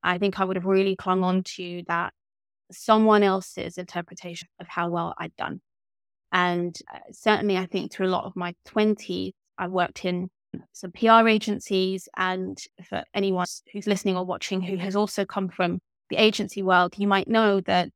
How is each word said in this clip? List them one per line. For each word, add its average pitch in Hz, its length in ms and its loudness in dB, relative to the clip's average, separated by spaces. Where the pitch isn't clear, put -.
I 175 160 0
think 196 200 0
I 190 60 0
would 185 120 -2
have 180 100 -4
really 190 300 2
clung 185 280 0
on 185 180 2
to 175 300 -10
that, 170 260 -4
someone 214 520 6
else's 190 560 -2
interpretation 180 720 -10
of 170 80 -16
how 175 220 -4
well 170 260 -2
I'd 165 200 -10
done. - 260 -8
And, 175 440 0
uh, - 60 -16
certainly 208 440 2
I 185 100 -2
think - 260 -6
through 185 160 -2
a 185 80 2
lot - 80 -2
of - 120 -10
my 175 180 -6
twenties, 196 680 0
I 185 120 -4
worked 185 360 -2
in 180 240 -2
some - 180 -14
P 226 180 0
R 226 180 8
agencies. 196 880 0
And 185 460 -4
for - 200 -8
anyone 185 320 0
who's 208 140 -8
listening 190 320 0
or 185 80 -6
watching 185 360 -4
who 185 140 -4
has 190 200 -4
also 208 280 0
come 190 240 -4
from 175 300 -2
the - 60 -4
agency 190 460 2
world, 180 360 2
you 202 80 0
might 196 220 2
know 214 340 4
that 180 340 0